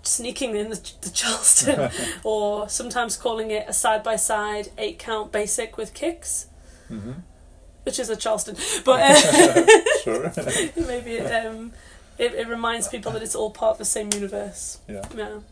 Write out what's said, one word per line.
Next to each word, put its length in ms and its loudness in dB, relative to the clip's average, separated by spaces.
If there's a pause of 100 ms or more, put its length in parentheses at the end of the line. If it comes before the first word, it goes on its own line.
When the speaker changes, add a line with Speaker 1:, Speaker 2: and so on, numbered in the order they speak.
Speaker 1:
sneaking 520 -4
in 140 -4
the, 220 -12 (100)
the 100 -10
Charleston, 800 2 (160)
Speaker 2:
<laughs> 160 -10
Speaker 1:
or 460 -2
sometimes 480 -4
calling 340 -4
it 160 -4
a 60 -6
side-by-side 1040 0
eight-count 540 -6
basic 460 -4
with 160 -10
kicks, 540 -6 (420)
Speaker 2:
Mm-hmm. 240 -10 (720)
Speaker 1:
which 160 -4
is 100 -4
a 60 -2
Charleston. 400 -4 (280)
But, 180 6
uh, 800 8
Speaker 2:
<laughs> 220 2
Sure. 320 -2
Speaker 1:
<laughs> 520 -4
maybe 280 -6
it, 300 -2
um, 260 -10 (480)
it, 160 0
it 120 -4
reminds 400 -4
people 260 -8
that 100 -6
it's 120 -6
all 140 -2
part 240 0
of 60 -4
the 60 -10
same 280 -2
universe. 720 -6
Speaker 2:
Yeah. 140 -10 (160)
Speaker 1:
Yeah. 220 -10 (120)